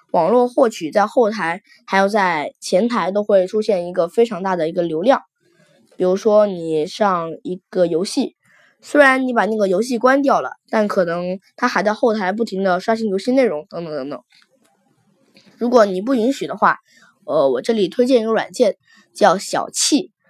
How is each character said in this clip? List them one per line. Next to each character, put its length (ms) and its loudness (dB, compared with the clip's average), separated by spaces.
网 200 2
络 160 4
获 220 2
取 220 -8
在 140 2
后 240 2
台 320 -6
还 120 -2
有 100 4
在 540 -2
前 260 0
台 240 -4
都 120 -2
会 240 2
出 140 -4
现 260 -2
一 40 -8
个 160 0
非 180 0
常 180 -4
大 120 -2
的 140 -2
一 20 -6
个 100 -2
流 200 -4
量。 200 2
比 60 -4
如 120 2
说 320 4
你 380 -4
上 460 -2
一 260 -10
个 160 0
游 200 -2
戏， 300 -4
虽 200 4
然 260 4
你 60 -4
把 120 2
那 120 -2
个 100 2
游 140 0
戏 160 -4
关 240 2
掉 180 2
了， 120 -6
但 180 0
可 180 -2
能 340 -6
它 100 -2
还 160 -2
在 100 0
后 200 0
台 180 -2
不 140 -4
停 180 -6
地 160 0
刷 160 -2
新 140 -4
游 80 -2
戏 160 -4
内 100 2
容 260 -4
等 140 -12
等 100 -10
等 160 -8
等。 120 -12
如 120 -2
果 160 8
你 160 -2
不 140 0
允 160 2
许 160 -6
的 80 -10
话， 220 2
呃， 240 2
我 120 -2
这 120 -2
里 160 0
推 160 0
荐 160 4
一 40 -4
个 60 -2
软 200 -2
件 260 0
叫 240 4
小 320 -6
气， 420 -2